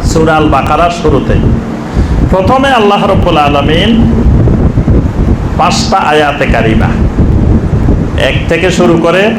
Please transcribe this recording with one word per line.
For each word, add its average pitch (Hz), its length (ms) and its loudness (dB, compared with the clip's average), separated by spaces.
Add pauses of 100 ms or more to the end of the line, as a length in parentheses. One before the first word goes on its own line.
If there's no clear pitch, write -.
সূরা 160 320 0
আল 156 140 2
বাকারার 151 400 0
শুরুতে - 440 -2 (960)
প্রথমে 254 400 0
আল্লাহ 208 380 0
রাব্বুল 175 300 0
আলামিন 151 720 0 (1500)
পাঁচটা 180 400 0
আয়াতে 151 480 0
কারিমা, 113 420 0 (1300)
এক 135 140 0 (140)
থেকে 170 220 0
শুরু 175 260 2
করে 175 420 0